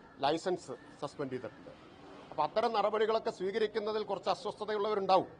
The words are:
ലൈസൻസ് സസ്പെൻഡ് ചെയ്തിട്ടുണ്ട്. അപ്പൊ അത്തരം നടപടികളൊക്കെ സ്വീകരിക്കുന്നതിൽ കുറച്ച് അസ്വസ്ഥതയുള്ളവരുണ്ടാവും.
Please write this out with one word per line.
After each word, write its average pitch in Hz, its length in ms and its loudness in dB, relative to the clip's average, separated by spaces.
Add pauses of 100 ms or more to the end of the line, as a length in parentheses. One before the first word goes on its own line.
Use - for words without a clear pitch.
(200)
ലൈസൻസ് 165 520 0 (300)
സസ്പെൻഡ് 139 300 -6
ചെയ്തിട്ടുണ്ട്. 123 380 -8 (600)
അപ്പൊ 156 140 0
അത്തരം 226 300 2
നടപടികളൊക്കെ 214 580 2
സ്വീകരിക്കുന്നതിൽ 214 720 0
കുറച്ച് 196 260 -4
അസ്വസ്ഥതയുള്ളവരുണ്ടാവും. 202 1000 2 (120)